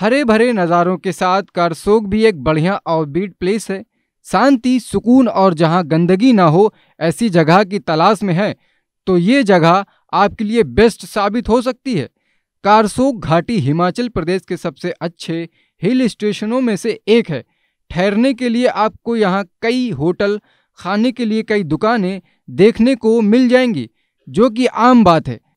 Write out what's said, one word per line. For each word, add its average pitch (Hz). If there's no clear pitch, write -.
हरे 247
भरे 226
नज़ारों 175
के 185
साथ 185
करसोग 190
भी 214
एक 180
बढ़िया 156
ऑफबीट 160
प्लेस 196
है। 196
शांति, 247
सुकून 240
और 190
जहाँ 165
गंदगी 185
ना 196
हो 175
ऐसी 170
जगह 170
की 190
तलाश 170
में 190
है 196
तो 185
ये 240
जगह 185
आपके 196
लिए 220
बेस्ट 190
साबित 208
हो 233
सकती 254
है। 135
कारसोग 220
घाटी 170
हिमाचल 170
प्रदेश 180
के 180
सबसे 170
अच्छे 165
हिल 254
स्टेशनों 214
में 233
से -
एक 214
है। 135
ठहरने 208
के 247
लिए 240
आपको 220
यहाँ 196
कई 247
होटल, 185
खाने 214
के 247
लिए 220
कई 214
दुकानें 190
देखने 220
को 226
मिल 233
जाएंगी, 233
जो 196
कि 233
आम 240
बात 165
है, 120